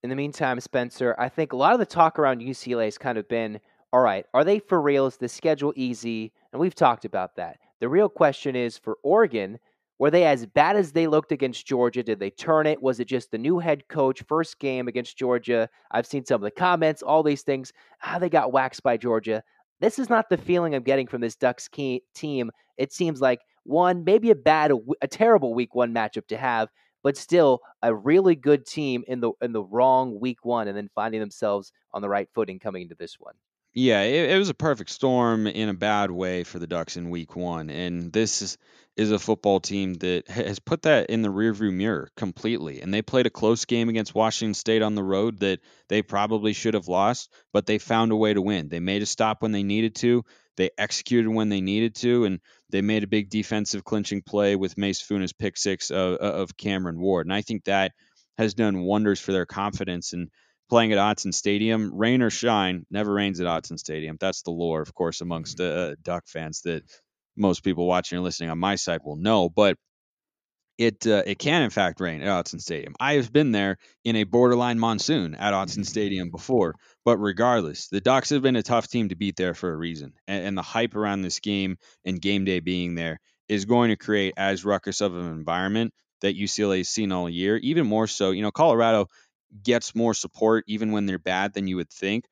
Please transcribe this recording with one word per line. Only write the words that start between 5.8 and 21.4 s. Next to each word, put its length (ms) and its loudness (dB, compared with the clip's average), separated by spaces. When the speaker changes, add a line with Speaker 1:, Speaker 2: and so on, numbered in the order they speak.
Speaker 1:
And 80 -10
we've 160 0
talked 300 4
about 320 -6
that. 220 -10
The 80 -2
real 220 4
question 460 2
is 220 -2
for 240 -8
Oregon, 580 2
were 120 4
they 140 6
as 200 4
bad 300 4
as 160 2
they 160 2
looked 240 2
against 340 -4
Georgia? 380 0
Did 160 -2
they 120 -4
turn 360 2
it? 140 0
Was 180 0
it 80 -4
just 240 -4
the 60 -6
new 220 0
head 280 -2
coach, 400 0
first 320 -2
game 300 -4
against 280 -8
Georgia? 520 0
I've 160 0
seen 200 -6
some 100 2
of 60 0
the 100 -4
comments, 500 0
all 220 2
these 200 0
things. 280 -4
"Ah, 180 -6
they 100 0
got 220 2
waxed 320 0
by 140 2
Georgia." 440 -2
This 200 2
is 100 -4
not 200 2
the 80 2
feeling 380 0
I'm 80 -2
getting 240 2
from 140 -6
this 160 -4
Ducks 320 0